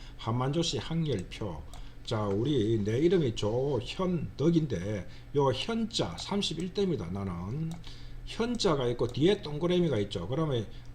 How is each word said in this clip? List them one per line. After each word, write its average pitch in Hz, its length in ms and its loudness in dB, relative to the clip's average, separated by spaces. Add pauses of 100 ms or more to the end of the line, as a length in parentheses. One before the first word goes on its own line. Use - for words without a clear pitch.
(180)
한만조씨 139 600 0
항열표. 107 840 -2 (440)
자, 107 220 0
우리 110 560 2
내 110 160 2
이름이 160 360 4
조현덕인데 127 1700 0 (280)
요 139 180 6
현자 208 640 0
삼십일 185 560 -2
대입니다. 170 340 0
나는 98 640 -4 (540)
현자가 202 640 2
있고 120 180 2
뒤에 175 340 2
동그라미가 160 580 2
있죠. 98 280 -2
그러면 131 380 0 (300)